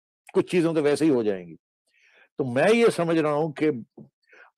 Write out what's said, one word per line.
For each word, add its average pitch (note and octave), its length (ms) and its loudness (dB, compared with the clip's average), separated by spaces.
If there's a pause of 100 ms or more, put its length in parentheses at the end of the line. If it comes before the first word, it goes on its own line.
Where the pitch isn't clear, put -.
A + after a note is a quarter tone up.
(340)
कुछ - 160 0
चीजें E3 240 0
तो D#3+ 80 0
वैसे D3 220 0
ही D#3+ 60 4
हो A#2+ 120 2
जाएंगी। F#2 320 -4 (840)
तो C#3+ 60 -2
मैं C3+ 260 0
ये A#3 200 4
समझ E3 280 -2
रहा D3+ 140 0
हूं D3+ 180 -2
कि D3+ 160 -4 (920)